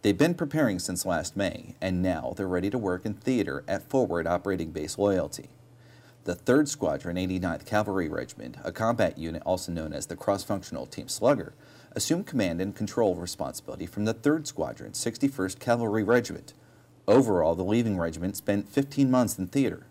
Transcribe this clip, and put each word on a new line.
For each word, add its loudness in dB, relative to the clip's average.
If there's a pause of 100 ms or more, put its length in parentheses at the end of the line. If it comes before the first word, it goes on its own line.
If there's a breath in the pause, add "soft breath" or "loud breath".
They've 4
been 4
preparing 0
since -4
last -2
May, -4
and 0
now -2
they're -2
ready 0
to -2
work -2
in -4
theater -2
at -4
Forward 0
Operating 0
Base -6
Loyalty. 0 (760 soft breath)
The -2
Third 4
Squadron, -2
eighty-ninth -2
Cavalry 0
Regiment, -8
a -4
combat 0
unit -6
also 0
known -6
as -6
the -8
Cross-Functional -4
Team -12
Slugger, 0 (380 loud breath)
assumed -2
command 0
and -4
control 0
responsibility -8
from -4
the 0
Third 2
Squadron, -8
sixty-first -2
Cavalry 2
Regiment. 0 (540 soft breath)
Overall, 6
the -2
leaving 2
regiment -2
spent 0
fifteen 2
months 4
in -2
theater. 0